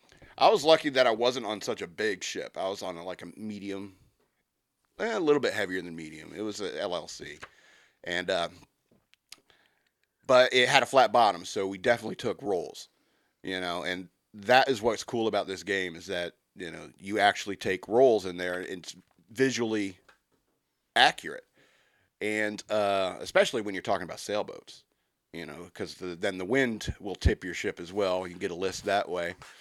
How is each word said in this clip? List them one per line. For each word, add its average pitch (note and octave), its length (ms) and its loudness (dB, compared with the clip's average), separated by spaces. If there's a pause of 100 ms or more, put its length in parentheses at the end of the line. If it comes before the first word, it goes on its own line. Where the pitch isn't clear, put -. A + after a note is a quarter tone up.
(360)
I D3 120 8
was G3 160 4
lucky D#3 240 8
that C3 180 6
I A#2 60 4
wasn't A#2+ 340 0
on G#2 140 -4
such A2 200 -6
a F#2+ 60 -8
big F#2+ 380 -2
ship. - 340 -8
I F#2 100 -2
was G2+ 140 -6
on F#2 140 -8
a, E2+ 80 -12
like, F2+ 180 -10
a F#2 40 -14 (100)
medium, G2+ 580 -10 (1040)
eh, A3 180 -4
a G3+ 40 -2
little D3 200 4
bit A2 120 0
heavier F#2+ 280 -2
than E2+ 140 -8
medium. D#2 420 -14
It G2 60 -6
was G#2 180 -8
a D#2+ 220 -6
L F2+ 140 -4
L E2 100 -6
C, D2 320 -14 (640)
and, F2 260 -6
uh, F2 200 -2 (1800)
but B2+ 260 6
it B2 160 6
had C3+ 140 6
a A#2 40 -2
flat B2 260 6
bottom, G2+ 320 4
so G2 240 -4
we G2 100 -8
definitely A2 380 0
took G2+ 260 -6
rolls, F2+ 460 -4 (560)
you F#2 160 -6
know, F2 240 -4
and F2+ 240 -6 (260)
that A#2+ 340 4
is A#2 140 -2
what's A2 220 0
cool A2+ 240 -2
about G2+ 180 0
this F2+ 160 -8
game, F#2 320 -2
is E2 120 -16
that, F2 260 -6 (240)
you E2+ 160 -12
know, D#2+ 260 -16
you G2 220 -2
actually G2 340 2
take F#2 320 -4
rolls A2 400 6
in F2+ 100 -8
there, F2+ 220 -4
and F#2 80 -8
it's F2 300 -12 (360)
visually A2 680 0 (960)
accurate. A#2 500 2 (760)
And, G#2+ 500 -2
uh, G2 480 2
especially C#3 420 2
when G2+ 140 -6
you're F#2 80 -6
talking F#2 220 -2
about D#2+ 160 -12
sailboats, - 640 -8 (480)
you E2 120 -10
know, D#2 300 -14
'cause E2+ 220 -8
the, F2+ 180 -8
then F#2 240 -4
the F#2 60 -6
wind A#2+ 560 -2
will F#2+ 160 -8
tip - 260 2
your F2+ 100 -8
ship F#2 280 -6
as F2 120 -12
well. F#2 320 0
You F#2 60 -10
can F2 80 -16
get F#2 140 -4
a - 20 -8
list F#2 300 -4
that G2 240 0
way. F2 260 -4 (260)